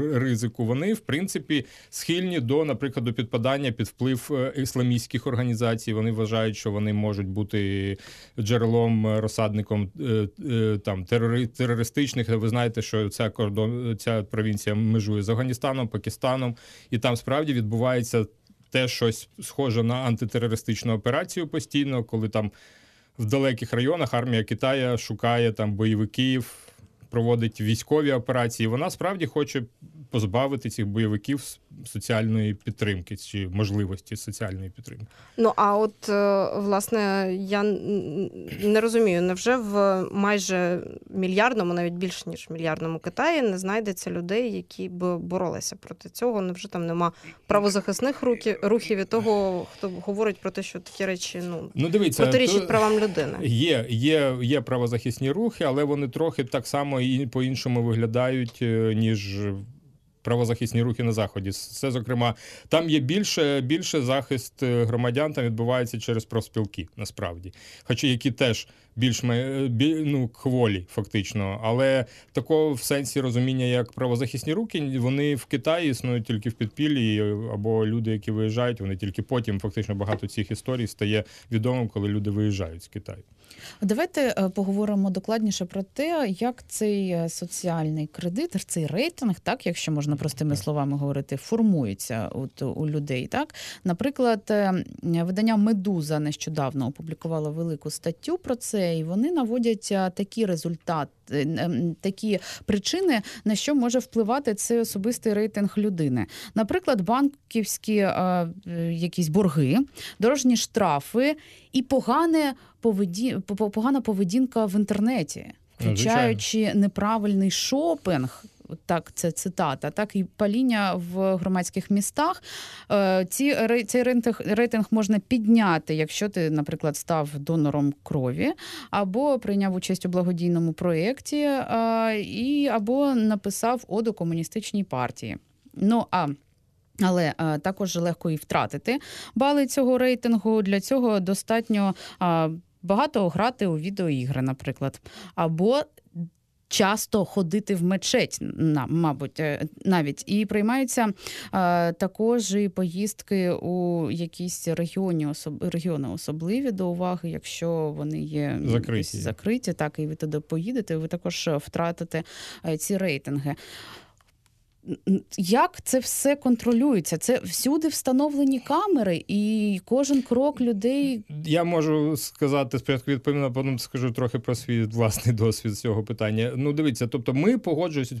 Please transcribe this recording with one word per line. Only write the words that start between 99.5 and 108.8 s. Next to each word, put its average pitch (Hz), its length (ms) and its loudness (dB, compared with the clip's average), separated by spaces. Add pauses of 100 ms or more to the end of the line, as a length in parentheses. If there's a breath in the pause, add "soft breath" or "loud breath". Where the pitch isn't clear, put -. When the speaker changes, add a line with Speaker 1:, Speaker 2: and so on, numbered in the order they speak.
Speaker 3:
е, 190 180 2
такі 202 360 -2
результати, 165 640 -2 (200)
е, 143 100 0
м, 156 600 0
такі 196 380 -2 (260 loud breath)
причини, 294 560 2 (240 loud breath)
на 214 100 2
що 294 200 0
може 240 240 2
впливати 226 560 0
цей 233 240 0
особистий 226 540 0
рейтинг 208 440 0
людини. 156 480 0 (300 loud breath)
Наприклад, 220 460 2
банківські, 226 960 0
е, 196 140 4 (560)
е, 170 260 -2